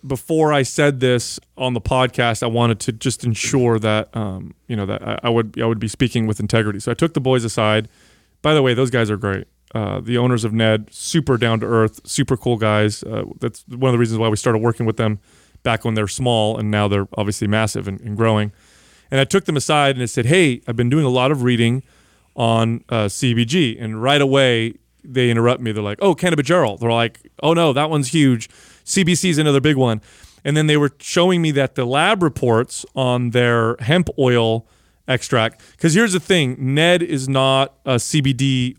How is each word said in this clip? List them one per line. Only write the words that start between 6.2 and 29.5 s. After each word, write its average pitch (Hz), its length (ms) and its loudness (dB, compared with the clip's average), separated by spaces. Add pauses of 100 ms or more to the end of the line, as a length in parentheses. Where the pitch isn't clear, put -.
with 107 140 -4
integrity. 104 400 0
So 120 120 -6
I - 20 -2
took 165 200 -2
the 147 80 0
boys 127 200 2
aside. 110 460 0 (540)
By 151 100 2
the 156 80 4
way, 131 140 2
those 123 160 0
guys 113 200 0
are 107 60 -2
great. 98 300 -4 (280)
Uh, 98 260 -4
the 120 180 -4
owners 120 260 0
of 110 80 -4
Ned, 110 380 0
super 139 480 -2
down 113 220 0
to 110 60 -6
earth, 110 380 0
super 135 320 -2
cool 120 220 -2
guys. 107 440 0
Uh, 110 220 -6 (160)
that's 117 260 -8
one 127 220 -2
of 127 60 4
the 117 40 2
reasons 113 200 0
why 113 100 0
we 107 80 0
started 113 220 0
working 117 260 0
with 110 140 -2
them 107 220 -2 (440)
back 117 200 -2
when 113 100 -2
they're 107 120 0
small, 113 500 0
and 107 140 -4
now 104 160 2
they're 98 280 -2
obviously 104 340 -4
massive 104 400 -2
and, 95 120 -10
and 104 160 -8
growing. 107 360 0 (580)
And 135 100 0
I 135 40 2
took 190 200 0
them 160 120 -2
aside 139 400 2
and 127 60 -4
I 120 40 -2
said, 117 200 -2
"Hey, 147 420 2
I've 120 80 -6
been 120 120 0
doing 151 160 2
a 135 40 0
lot 127 240 2
of 139 100 -2
reading 120 400 2 (540)
on, 113 520 0
uh, 110 200 -2
C 120 260 -2
B 117 100 2
G." 131 320 0
And 110 240 -10
right 139 200 2
away, 127 540 2 (280)
they 127 280 0
interrupt 117 300 2
me. 113 120 -4
They're 107 100 -4
like, 104 180 -6
"Oh, 196 140 4
cannabigerol." 147 640 0
They're 117 140 0
like, 117 280 0 (220)
"Oh, 160 120 2
no, 160 180 2
that 147 180 -2
one's 143 180 -2
huge. 131 400 2 (360)
C - 180 0
B 175 140 2
C 185 140 -2
is 151 60 0
another 147 240 2